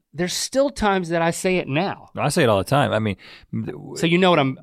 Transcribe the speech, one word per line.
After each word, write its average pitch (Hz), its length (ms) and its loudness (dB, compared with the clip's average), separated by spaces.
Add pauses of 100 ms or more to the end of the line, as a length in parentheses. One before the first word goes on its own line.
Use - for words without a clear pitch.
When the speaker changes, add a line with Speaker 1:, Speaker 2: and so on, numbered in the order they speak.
(140)
Speaker 1:
There's 170 200 -4
still 269 360 0
times 196 400 0
that 170 120 0
I 170 100 2
say 185 260 -2
it 160 100 -4
now. 143 480 -4
Speaker 2:
I 113 140 0
say 165 140 2
it 120 60 4
all 101 100 4
the 95 40 -2
time. 131 300 2
I 107 60 2
mean, 107 180 -2 (340)
th-, 113 240 -6 (200)
Speaker 1:
So - 100 -4
you 170 140 2
know 185 100 4
what 170 80 4
I'm, 135 260 0